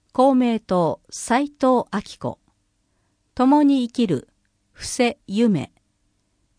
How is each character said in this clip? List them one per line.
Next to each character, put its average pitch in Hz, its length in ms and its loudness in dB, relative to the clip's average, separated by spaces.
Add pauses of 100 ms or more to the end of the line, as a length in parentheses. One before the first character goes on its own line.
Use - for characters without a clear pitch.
(120)
公 262 240 2
明 240 240 0
党、 175 400 -2 (100)
斉 262 360 -4
藤 254 440 0
明 202 120 -6 (180)
子。 - 180 -10 (960)
共 277 280 4
に 277 220 2
生 233 80 -8
き 233 140 -2
る、 156 220 -4 (440)
布 - 140 -18
施 - 400 -2
夢。 202 460 0 (840)